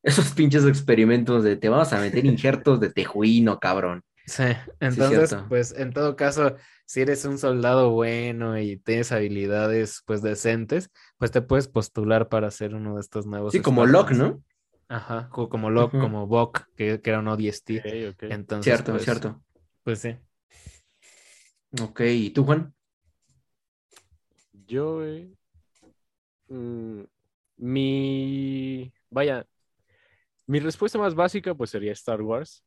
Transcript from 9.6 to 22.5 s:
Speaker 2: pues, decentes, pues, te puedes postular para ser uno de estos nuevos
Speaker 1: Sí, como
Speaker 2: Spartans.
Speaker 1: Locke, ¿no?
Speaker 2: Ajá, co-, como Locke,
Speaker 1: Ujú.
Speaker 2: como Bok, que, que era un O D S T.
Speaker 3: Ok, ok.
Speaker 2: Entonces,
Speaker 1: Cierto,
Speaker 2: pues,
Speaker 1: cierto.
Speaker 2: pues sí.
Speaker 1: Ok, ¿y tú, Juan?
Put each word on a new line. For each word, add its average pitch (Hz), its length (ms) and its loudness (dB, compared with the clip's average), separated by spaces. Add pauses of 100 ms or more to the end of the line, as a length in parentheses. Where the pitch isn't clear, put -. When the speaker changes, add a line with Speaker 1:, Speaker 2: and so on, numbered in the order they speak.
Speaker 2:
pues, 107 160 -4
decentes, 113 680 -2 (260)
pues, 117 140 -2
te 123 100 2
puedes 131 260 0
postular 110 600 0
para 107 220 0
ser 104 240 -10
uno 107 220 -8
de 104 40 -8
estos 104 260 -8
nuevos 104 260 -6
Speaker 1:
Sí, - 100 0
como 123 240 4
Speaker 2:
Spartans. 139 320 6
Speaker 1:
Locke, 147 160 2
¿no? - 80 -16 (480)
Speaker 2:
Ajá, 117 400 -10
co-, 117 180 -6
como 110 220 -4
Locke, 117 240 4
Speaker 1:
Ujú. 135 100 2
Speaker 2:
como 107 220 -4
Bok, 117 400 0 (100)
que, 107 240 -2
que - 80 -4
era 110 120 0
un 110 80 -4
O 107 100 -2
D 107 100 -2
S - 160 -8
T. 110 140 -6
Speaker 3:
Ok, 110 380 -8
ok. - 140 -16
Speaker 2:
Entonces, 104 340 -8
Speaker 1:
Cierto, 117 280 0
Speaker 2:
pues, 107 120 -4
Speaker 1:
cierto. 113 380 -6 (400)
Speaker 2:
pues 113 160 -6
sí. 117 160 -10 (1700)
Speaker 1:
Ok, 110 220 -10
¿y 117 240 2
tú, 139 160 2
Juan? 151 300 0 (1900)